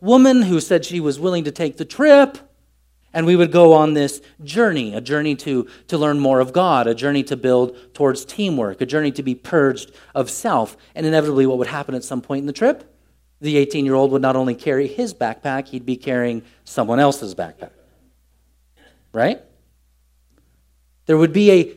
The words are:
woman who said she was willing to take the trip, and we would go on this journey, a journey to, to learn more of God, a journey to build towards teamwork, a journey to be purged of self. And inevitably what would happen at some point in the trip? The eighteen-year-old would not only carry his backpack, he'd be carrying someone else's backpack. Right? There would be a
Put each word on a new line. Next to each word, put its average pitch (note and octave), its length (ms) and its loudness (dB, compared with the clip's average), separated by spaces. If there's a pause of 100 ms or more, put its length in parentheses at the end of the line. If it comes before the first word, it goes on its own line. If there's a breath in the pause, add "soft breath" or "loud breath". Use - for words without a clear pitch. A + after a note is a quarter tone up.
woman B3+ 400 6
who F3+ 180 0
said D#3+ 240 0
she F3 160 -8
was D3 220 -4
willing F3 240 -2
to D3 60 -6
take D3+ 260 -6
the D#3 80 -8
trip, C#4 520 4 (760)
and E3 140 -2
we F3+ 80 4
would E3+ 160 2
go E3 220 8
on D#3 200 4
this C#3+ 280 -4 (220 soft breath)
journey, D3 520 -2
a A2+ 60 -8
journey D3 340 -4
to, B2+ 320 -4 (200 loud breath)
to E3+ 120 -4
learn D3 200 0
more C3+ 200 2
of B2+ 120 -2
God, D#3 360 2
a A#2 80 0
journey C#3 300 -2
to C#3 120 -8
build B2+ 400 0 (160 loud breath)
towards C3+ 320 -2
teamwork, C#3 560 -4
a B2+ 60 -6
journey D3 240 -2
to C#3+ 100 -10
be C3 140 -4
purged C#3 560 -2 (240 soft breath)
of C3+ 160 -4
self. C3+ 440 -4 (200 soft breath)
And D#3+ 100 -6
inevitably D3+ 400 0
what C3 140 0
would B2 80 -4
happen C#3+ 260 -10
at B2 100 -8
some B2+ 180 -8
point C#3 180 -8
in C#3 80 -8
the C#3+ 60 -8
trip? - 380 -2 (480)
The D3 180 -2
eighteen-year-old C#3 540 0
would C3+ 100 0
not C3 140 0
only C3 200 -2
carry C3+ 320 -2
his A3+ 260 -8
backpack, C3+ 540 -6
he'd B2 180 -14
be B2 120 -6
carrying A#2+ 460 -4 (200 soft breath)
someone B2 360 -2
else's C3+ 360 0
backpack. - 360 -12 (1400 soft breath)
Right? D3+ 300 -2 (1600)
There D#3+ 120 2
would D#3+ 160 2
be G3+ 180 4
a F3+ 120 6 (140)